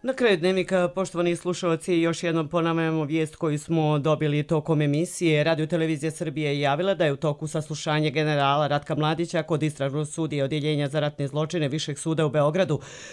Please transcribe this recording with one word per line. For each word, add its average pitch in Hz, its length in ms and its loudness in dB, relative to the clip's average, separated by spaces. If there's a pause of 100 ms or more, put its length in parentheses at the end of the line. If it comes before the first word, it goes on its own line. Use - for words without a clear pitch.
Na 254 80 -2
kraju 233 240 4
dnevnika, 180 580 2
poštovani 175 400 0
slušalci, 175 580 -2
još 165 300 2
jednom 165 240 0
ponavljamo 165 560 0
vijest 156 320 -2
koju 151 240 -2
smo 151 400 2
dobili 151 440 2
tokom 156 380 0
emisije. 151 600 2
Radio 156 220 2
Televizija 160 460 0
Srbije 151 380 -4
je 143 100 0
javila 147 340 2
da 165 120 2
je 143 80 2
u - 20 0
toku 151 320 -2
saslušanje 151 640 -2
generala 147 560 2
Ratka 147 280 -2
Mladića 160 480 0
kod 156 200 0
istražnog 147 440 -2
sudije 147 360 -2
Odjeljenja 147 460 0
za 151 100 -2
ratne 147 280 -2
zločine 151 400 -2
Višeg 147 320 -4
suda 160 260 0
u 139 40 2
Beogradu. 151 500 2 (340)